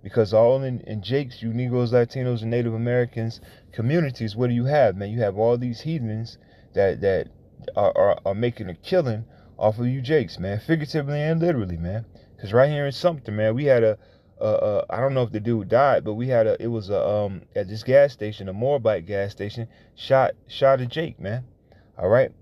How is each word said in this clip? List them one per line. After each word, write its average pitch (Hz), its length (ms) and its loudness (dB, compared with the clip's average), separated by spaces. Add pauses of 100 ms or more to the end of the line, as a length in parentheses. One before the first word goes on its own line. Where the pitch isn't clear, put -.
because 104 320 0
all 117 300 6
in, 123 180 -4
in 107 200 -8
Jake's, 127 400 -4
you 113 120 -6
Negroes, 123 380 0
Latinos, 123 500 0
and 113 100 -4
Native 120 220 0
Americans 117 680 -2 (320)
communities, 123 600 -2
what 123 140 0
do 120 60 0
you 120 100 0
have, 131 320 4
man? 101 140 -8
You 113 100 -4
have 101 180 0
all 117 200 2
these 120 240 -6
heathens 117 560 -6 (360)
that, 95 280 0
that 95 260 0 (480)
are, 98 220 2
are, 101 280 4
are 98 80 -2
making 113 360 -4
a 85 60 -10
killing 120 500 -2 (320)
off 107 200 2
of 120 100 -2
you 131 140 -2
Jakes, 123 380 0
man, 98 200 -4
figuratively 147 600 -2
and 160 220 0
literally, 117 340 0
man. 92 300 -6 (340)
'Cause 101 140 -8
right 131 160 6
here 143 160 -2
in 139 80 -4
Sumter, 147 400 -4
man, 110 220 0
we 143 100 -2
had 123 180 6
a, 110 140 4 (420)
a, - 80 -2
a, 104 420 0
I 110 120 -4
don't 135 120 0
know 127 100 2
if 107 100 -4
the 107 80 -2
dude 107 260 -2
died, 131 380 4
but 107 80 -4
we 123 160 -4
had 113 180 4
a, - 160 0
it 113 40 -4
was 110 220 -6
a, 101 160 0
um, 101 360 -2 (120)
at 101 140 -4
this 107 160 -10
gas 139 300 4
station, 104 340 -8
a 92 60 -8
Moabite 110 520 0
gas 101 280 -4
station, 110 340 -8 (280)
shot, - 360 2 (160)
shot 135 320 2
a 127 60 -4
Jake, - 340 -8
man. 113 240 -6 (540)
All 95 100 -2
right? 117 240 4 (100)